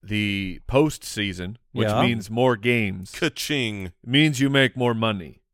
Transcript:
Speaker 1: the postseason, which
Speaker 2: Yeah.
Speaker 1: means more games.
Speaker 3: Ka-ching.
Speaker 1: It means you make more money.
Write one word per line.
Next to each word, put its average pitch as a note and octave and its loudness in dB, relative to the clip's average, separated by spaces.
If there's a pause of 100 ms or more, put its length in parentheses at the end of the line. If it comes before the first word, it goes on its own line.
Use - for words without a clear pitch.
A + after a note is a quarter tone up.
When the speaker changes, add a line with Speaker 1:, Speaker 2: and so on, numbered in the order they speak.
Speaker 1:
the G2 -2
postseason, A2 -2 (160)
which A#2 0
Speaker 2:
Yeah. G#2+ 2
Speaker 1:
means A2+ -2
more A#2+ 2
games. G#2 -2
Speaker 3:
Ka-ching. A#2 -4
Speaker 1:
It F2 -14 (100)
means C#3+ 2
you C#3 4
make C3+ 4
more B2 2
money. G#2+ -4 (120)